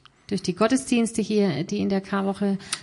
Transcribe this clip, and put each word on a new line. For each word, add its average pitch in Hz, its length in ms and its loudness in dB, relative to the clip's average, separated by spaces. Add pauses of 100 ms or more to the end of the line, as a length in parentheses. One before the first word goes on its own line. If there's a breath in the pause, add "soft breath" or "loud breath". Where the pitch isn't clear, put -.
(280)
Durch 196 140 -2
die 180 120 -2
Gottesdienste 226 680 2
hier, 196 420 2
die 208 140 -4
in 196 100 0
der 196 140 0
Karwoche 196 560 -2 (240 loud breath)